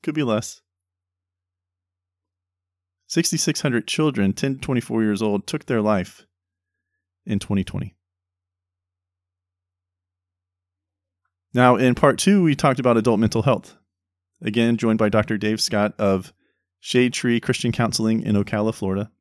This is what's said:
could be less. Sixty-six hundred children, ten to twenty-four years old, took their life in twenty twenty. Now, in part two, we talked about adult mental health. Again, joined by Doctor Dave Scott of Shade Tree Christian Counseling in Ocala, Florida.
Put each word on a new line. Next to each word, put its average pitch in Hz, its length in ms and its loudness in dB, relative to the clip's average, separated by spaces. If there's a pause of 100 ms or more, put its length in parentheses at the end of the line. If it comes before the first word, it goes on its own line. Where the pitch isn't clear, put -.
could 151 120 -4
be 151 80 -2
less. 110 380 -2 (2500)
Sixty-six - 540 -2
hundred 120 240 -2
children, 117 480 0
ten 135 220 -4
to - 40 -16
twenty-four 117 420 -2
years 107 200 0
old, 104 240 -2
took - 200 -8
their 120 140 0
life 104 460 -2 (960)
in 104 140 -4
twenty 98 260 -2
twenty. - 320 -10 (3500)
Now, 123 220 6
in 123 180 2
part - 240 4
two, 196 240 4
we 156 120 4
talked 139 240 0
about 120 200 4
adult 110 200 2
mental 110 240 0
health. - 340 -2 (680)
Again, 117 340 0
joined 110 220 0
by 110 100 2
Doctor 107 300 0
Dave 107 220 -2
Scott 104 380 0
of 95 360 -2 (460)
Shade 123 340 0
Tree 117 260 0
Christian 120 320 -4
Counseling 113 500 -2
in 104 140 0
Ocala, 104 380 -2
Florida. 98 360 -6 (100)